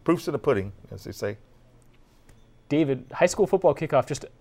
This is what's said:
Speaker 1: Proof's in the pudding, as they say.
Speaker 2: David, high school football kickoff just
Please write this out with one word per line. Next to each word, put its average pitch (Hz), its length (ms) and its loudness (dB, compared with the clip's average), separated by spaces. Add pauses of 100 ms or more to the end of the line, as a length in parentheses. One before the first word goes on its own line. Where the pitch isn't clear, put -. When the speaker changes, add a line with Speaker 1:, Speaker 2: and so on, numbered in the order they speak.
Speaker 1:
Proof's - 240 0
in 160 60 -4
the 127 60 -2
pudding, 101 340 0 (180)
as 98 140 -14
they 104 80 -10
say. 104 240 -6 (1300)
Speaker 2:
David, 139 460 0
high 175 140 2
school 185 200 2
football 185 260 4
kickoff 143 340 0
just - 180 -8 (160)